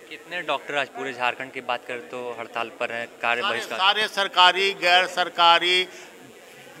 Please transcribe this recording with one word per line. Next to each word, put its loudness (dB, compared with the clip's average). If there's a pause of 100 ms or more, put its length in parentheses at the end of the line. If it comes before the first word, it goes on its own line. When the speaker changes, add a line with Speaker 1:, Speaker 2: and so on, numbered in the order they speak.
Speaker 1:
कितने -12
डॉक्टर -6
आज -2
पूरे -10
झारखंड -6
की -12
बात -6
करें -12
तो -10
हड़ताल -8
पर -4
हैं, -8 (140)
कार्य 0
Speaker 2:
सारे, -2
Speaker 1:
बहिष्कार? -6
Speaker 2:
सारे 2
सरकारी, 2
गैर 2
सरकारी, 4 (920)